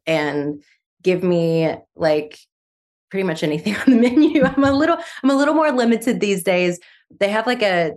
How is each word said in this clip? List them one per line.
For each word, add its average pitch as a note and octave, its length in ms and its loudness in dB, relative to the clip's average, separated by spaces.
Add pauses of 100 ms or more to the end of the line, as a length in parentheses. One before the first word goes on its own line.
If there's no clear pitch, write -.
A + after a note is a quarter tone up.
and D3 560 -4 (400)
give F3+ 220 0
me, E3 500 0 (220)
like, D3+ 420 -2 (720)
pretty F#3+ 140 -6
much F3 200 -4
anything E3+ 320 -4
<laughs> - 20 -8
on - 100 -8
the B3+ 80 6
menu. C4 480 4
I'm C4 220 0
a C#4 80 2
little, D#4+ 240 0 (260)
I'm C4 60 2
a C#4 60 2
little C#4+ 180 2
more D4+ 180 2
limited A#3 480 0
these G3 240 -2
days. F3+ 380 0 (360)
They G3 120 0
have, A3 180 -2
like, A#3+ 160 -2
a, E3+ 340 0